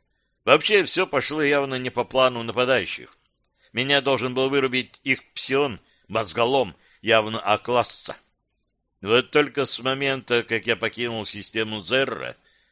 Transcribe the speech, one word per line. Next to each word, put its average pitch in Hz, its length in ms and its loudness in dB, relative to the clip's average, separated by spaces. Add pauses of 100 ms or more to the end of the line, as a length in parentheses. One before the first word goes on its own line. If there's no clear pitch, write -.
(440)
Вообще 156 400 4
всё 180 220 0
пошло 147 360 -2
явно 139 320 2
не 127 160 -6
по 123 140 -2
плану 127 380 2
нападающих. 113 760 -2 (540)
Меня 135 280 2
должен 127 340 0
был 131 140 0
вырубить 131 560 -2
их 131 280 -2
псион, 135 480 -2 (280)
мозголом, 113 640 0 (280)
явно 110 380 2
А-класса. - 760 -2 (840)
Вот 113 280 2
только 139 360 2
с - 120 -2
момента, 131 640 -2
как 110 240 -4
я 117 100 2
покинул 113 500 -4
систему 107 560 -6
Зерра, 98 540 -2 (340)